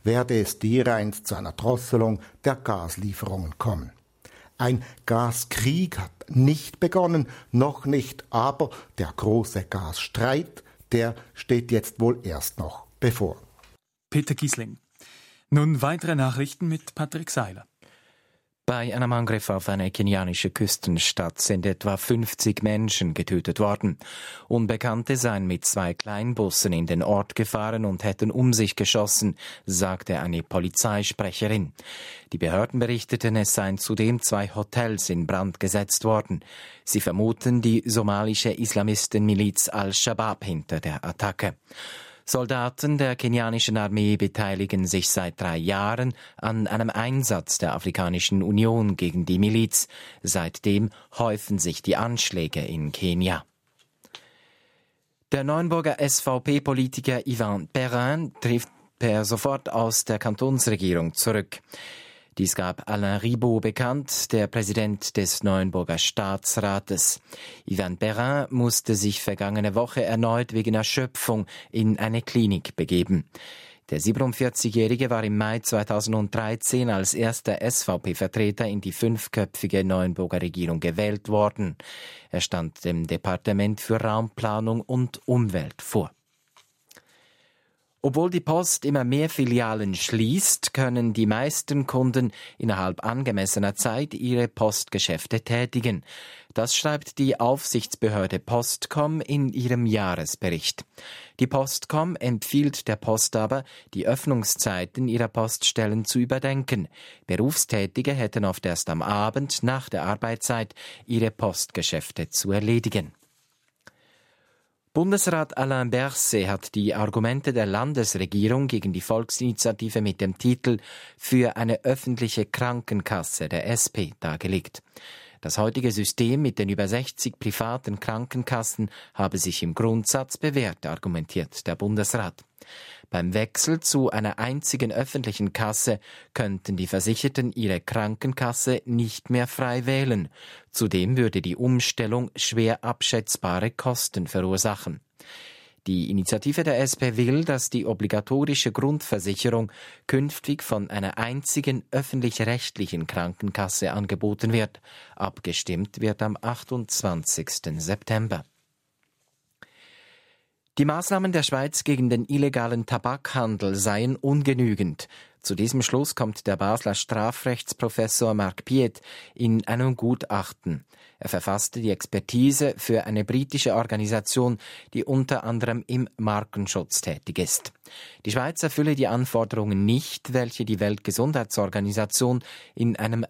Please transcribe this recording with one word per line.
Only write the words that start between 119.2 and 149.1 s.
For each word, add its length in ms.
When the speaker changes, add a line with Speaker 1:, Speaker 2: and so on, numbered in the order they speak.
Speaker 3:
mit 180
dem 180
Titel 420
Für 380
eine 300
öffentliche 600
Krankenkasse 1040
der 220
S 180
P 320
dargelegt. 640
Das 180
heutige 360
System 480
mit 180
den 80
über 220
sechzig 500
privaten 640
Krankenkassen 920
habe 240
sich 260
im 120
Grundsatz 640
bewährt, 480
argumentiert 800
der 80
Bundesrat. 680
Beim 240
Wechsel 460
zu 320
einer 280
einzigen 520
öffentlichen 600
Kasse 480
könnten 440
die 100
Versicherten 640
ihre 300
Krankenkasse 1040
nicht 460
mehr 160
frei 400
wählen. 420
Zudem 480
würde 240
die 160
Umstellung 800
schwer 500
abschätzbare 840
Kosten 560
verursachen. 760
Die 240
Initiative 520
der 160
S 160
P 220
will, 260
dass 260
die 160
obligatorische 840
Grundversicherung 1000